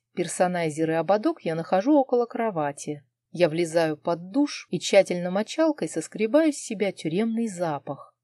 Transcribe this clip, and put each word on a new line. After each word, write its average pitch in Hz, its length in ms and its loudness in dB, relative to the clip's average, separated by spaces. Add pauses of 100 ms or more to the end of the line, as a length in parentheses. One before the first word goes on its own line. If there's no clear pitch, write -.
(140)
Персонайзер 170 760 0
и 160 40 0
ободок 208 480 0
я 165 120 -2
нахожу 202 440 2
около 247 280 2
кровати. 156 760 -4 (300)
Я 170 160 4
влезаю 160 480 2
под 170 340 -4
душ 285 400 -2
и 180 80 -2
тщательно 180 520 2
мочалкой 294 580 0
соскребаю 220 640 0
с - 40 -6
себя 196 360 -4
тюремный 220 560 -2
запах. 160 760 -6